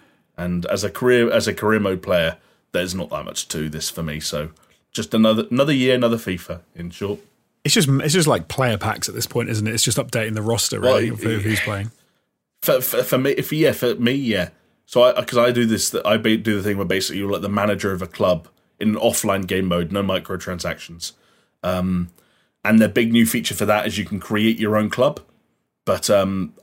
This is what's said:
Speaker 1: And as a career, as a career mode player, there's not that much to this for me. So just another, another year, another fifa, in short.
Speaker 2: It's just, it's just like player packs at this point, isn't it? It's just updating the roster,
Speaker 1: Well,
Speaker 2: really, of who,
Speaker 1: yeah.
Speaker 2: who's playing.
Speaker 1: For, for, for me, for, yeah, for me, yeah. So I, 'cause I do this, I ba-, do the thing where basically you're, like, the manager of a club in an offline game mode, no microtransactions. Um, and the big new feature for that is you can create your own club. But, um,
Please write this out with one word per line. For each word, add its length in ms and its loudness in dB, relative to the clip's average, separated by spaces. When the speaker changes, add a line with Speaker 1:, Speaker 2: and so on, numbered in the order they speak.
Speaker 1:
And 300 -4
as 160 -2
a 80 -4
career, 400 2
as 160 2
a 60 -2
career 260 0
mode 240 -2
player, 340 0
there's 200 -2
not 160 -8
that 160 -8
much 240 -10
to 200 -6
this 200 -8
for 140 -8
me. 160 -6
So 300 -6
just 240 -6
another, 340 4
another 240 2
year, 220 4
another 220 2
fifa, 420 -6
in 160 -10
short. 280 -6
Speaker 2:
It's 100 2
just, 160 4
it's 240 2
just 140 4
like 220 2
player 280 0
packs 320 -4
at 60 -12
this 120 -4
point, 220 -4
isn't 180 -2
it? 60 -2
It's 100 0
just 140 0
updating 380 -2
the 80 -4
roster, 360 -2
Speaker 1:
Well, 160 4
Speaker 2:
really, 140 0
of 140 -6
who, 80 0
Speaker 1:
yeah. 80 0
Speaker 2:
who's 220 0
playing. 300 -6
Speaker 1:
For, 200 2
for, 220 0
for 140 0
me, 240 2
for, 140 -4
yeah, 160 4
for 240 0
me, 180 2
yeah. 360 0
So 180 4
I, 200 6
'cause 160 -2
I 120 6
do 140 2
this, 300 0
I 120 4
ba-, 200 2
do 200 0
the 60 -4
thing 140 0
where 80 -2
basically 340 -2
you're, 120 -4
like, 100 -2
the 80 -4
manager 420 0
of 120 -6
a 40 -10
club 400 0
in 100 2
an 60 2
offline 520 0
game 200 0
mode, 240 0
no 120 -2
microtransactions. 1120 -6
Um, 460 -2
and 140 2
the 100 2
big 240 0
new 120 6
feature 300 -4
for 100 -2
that 220 2
is 100 -4
you 60 -4
can 160 -6
create 400 0
your 160 0
own 140 2
club. 320 0
But, 240 -2
um, 540 2